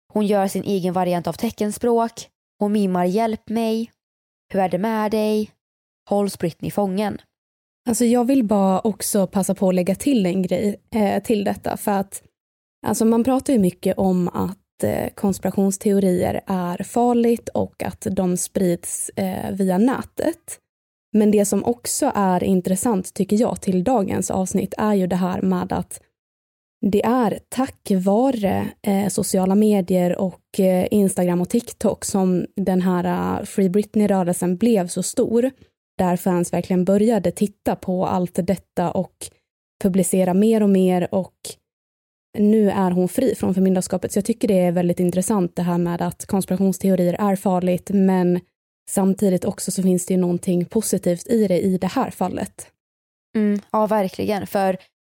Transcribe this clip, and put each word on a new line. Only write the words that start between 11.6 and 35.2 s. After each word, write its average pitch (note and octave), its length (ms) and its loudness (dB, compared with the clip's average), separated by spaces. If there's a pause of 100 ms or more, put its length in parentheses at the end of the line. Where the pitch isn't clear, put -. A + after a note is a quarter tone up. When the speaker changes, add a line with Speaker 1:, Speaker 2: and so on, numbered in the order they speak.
Speaker 2:
för - 160 -4
att G3 300 -4 (640)
alltså G#3+ 180 0
man A3+ 200 4
pratar C4 280 0
ju B3+ 60 4
mycket F#3+ 400 0
om F3+ 300 2
att, - 560 -8
eh, - 300 -2
konspirationsteorier G3 1300 0
är F3+ 360 -4
farligt A#3 640 0
och - 340 -6
att - 280 -8
de F#3 260 0
sprids, - 800 -4
eh, F#3+ 360 -6
via F#3+ 260 0
nätet. - 800 -2 (540)
Men G#3+ 180 4
det G#3 140 4
som G3+ 200 -2
också - 500 -2
är F#3 300 0
intressant F#3 720 0
tycker G3 220 0
jag G#3+ 240 0
till F#3 240 0
dagens G3 460 0
avsnitt F#3+ 480 -2
är G#3+ 160 2
ju F#3+ 120 2
det F3+ 100 -2
här F3+ 260 -2
med F#3 300 0
att - 280 -8 (840)
det G3+ 180 2
är A3+ 340 0 (100)
tack - 420 -6
vare, G3+ 800 0 (140)
eh, G3 260 0
sociala F#3+ 460 0
medier F#3+ 640 2
och, - 420 -6
eh, F#3 300 2
Instagram F#3 500 2
och F3+ 80 -2
TikTok - 560 -2
som F#3 420 0 (100)
den F#3 260 0
här, F3+ 220 0 (360)
eh, G#3+ 40 -10
Free G3 240 0
Britney-rörelsen F#3+ 880 0
blev G3+ 320 2
så F#3 140 -6
stor. A#3+ 480 0 (480)